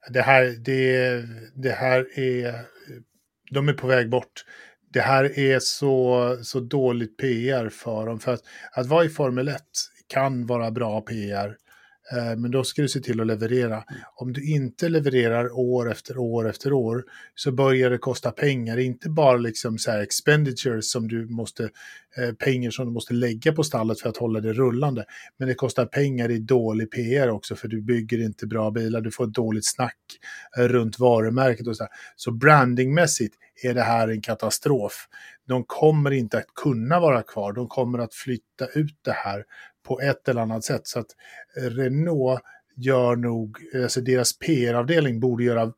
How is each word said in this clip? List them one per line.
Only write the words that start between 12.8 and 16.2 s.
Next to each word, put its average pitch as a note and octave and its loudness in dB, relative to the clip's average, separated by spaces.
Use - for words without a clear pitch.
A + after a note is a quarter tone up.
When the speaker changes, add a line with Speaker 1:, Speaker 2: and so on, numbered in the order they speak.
Speaker 1:
du C#3 2
se B2+ -4
till A2+ -2
att A2 0
leverera. A2+ 0
Speaker 2:
Mm. G#2+ -8
Speaker 1:
Om B2+ -8
du C#3+ -6
inte C#3+ -2
levererar B2 2
år B2 0
efter B2 -8
år A#2 -2